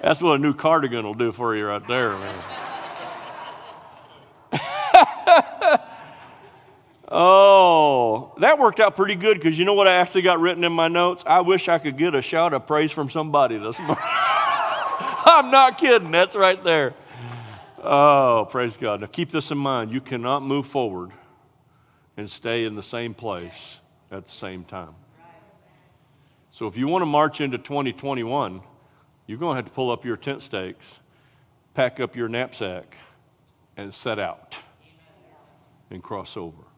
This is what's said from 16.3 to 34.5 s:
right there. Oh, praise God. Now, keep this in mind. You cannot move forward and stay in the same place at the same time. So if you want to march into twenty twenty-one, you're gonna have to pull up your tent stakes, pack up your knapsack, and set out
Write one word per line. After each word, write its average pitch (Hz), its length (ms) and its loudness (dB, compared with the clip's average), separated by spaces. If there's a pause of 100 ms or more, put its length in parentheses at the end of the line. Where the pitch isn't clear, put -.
right 190 300 2
there. 156 300 0 (880)
Oh, 139 680 4
praise 123 280 -4
God. 104 240 -4
Now, 107 40 -12
keep - 260 -6
this 151 180 -6
in 147 80 -6
mind. 127 340 -4
You 131 80 -6
cannot 131 420 -4
move 139 240 -4
forward 95 440 -6 (1040)
and 104 140 -14
stay 117 340 -4
in 110 100 -8
the 104 80 -12
same 117 300 -10
place 90 680 -12 (280)
at 95 160 -16
the - 80 -20
same 92 300 -14
time. 85 320 -16 (1600)
So - 160 -10
if 92 80 -12
you 127 100 -4
want 180 160 -2
to 170 40 -2
march 151 340 0
into 135 180 -4
twenty 139 340 -6
twenty-one, 123 680 -8 (640)
you're 107 100 -14
gonna 151 200 -6
have 123 80 -8
to - 80 -20
pull 127 180 -4
up 117 140 -6
your 117 120 -8
tent 139 260 -10
stakes, - 580 -14 (760)
pack 127 240 -2
up 123 160 -6
your 117 140 -6
knapsack, 113 680 -10 (800)
and 98 160 -16
set 110 280 -8
out - 380 -12 (1300)